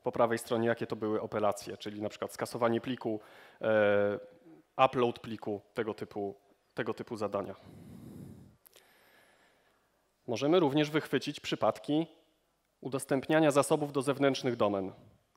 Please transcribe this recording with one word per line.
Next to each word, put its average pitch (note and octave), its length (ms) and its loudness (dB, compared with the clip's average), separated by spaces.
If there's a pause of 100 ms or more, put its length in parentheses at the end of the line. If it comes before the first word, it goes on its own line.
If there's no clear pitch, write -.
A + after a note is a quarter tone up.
po B2 80 -4
prawej A#2 260 4
stronie A2+ 300 0
jakie A#2 200 0
to - 80 -6
były G#2+ 260 -2
operacje, G#2 560 -2
czyli G#2 240 -10
na G#2+ 80 -4
przykład - 240 -8
skasowanie A#2 480 0
pliku, A#2+ 380 -4 (420)
e, G#2 1200 0
upload B2 340 0
pliku, G#2+ 420 -8 (120)
tego A2 200 -4
typu, G2+ 420 -8 (380)
tego A#2 200 -4
typu - 240 -10
zadania. G2 380 -4 (2750)
Możemy C#3 320 2
również D3 300 4
wychwycić D3 500 -2
przypadki D3 680 0 (760)
udostępniania C#3+ 680 2
zasobów C#3+ 400 4
do C#3 100 0
zewnętrznych C3+ 540 2
domen. G2+ 360 0 (460)